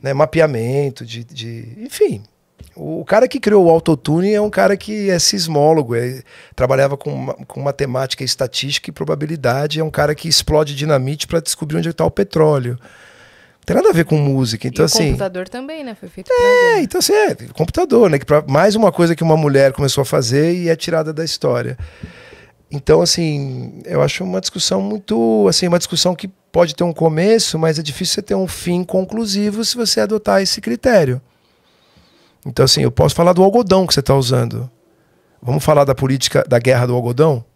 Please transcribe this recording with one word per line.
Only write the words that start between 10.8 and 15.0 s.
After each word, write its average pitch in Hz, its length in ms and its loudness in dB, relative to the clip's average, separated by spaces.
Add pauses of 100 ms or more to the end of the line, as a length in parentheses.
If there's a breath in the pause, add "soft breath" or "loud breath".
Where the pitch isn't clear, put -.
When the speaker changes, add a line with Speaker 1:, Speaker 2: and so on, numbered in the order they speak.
Speaker 1:
pra 170 120 -2
descobrir 151 380 -6
onde 165 160 -4
tá 160 100 -2
o 165 80 2
petróleo. 156 600 0 (100)
Não - 840 -20
tem 170 100 -2
nada 381 140 4
a 359 40 2
ver 165 120 2
com 156 120 0
música, 131 500 0
então, 127 160 0
Speaker 2:
E - 20 4
o - 20 -
Speaker 1:
assim 165 240 0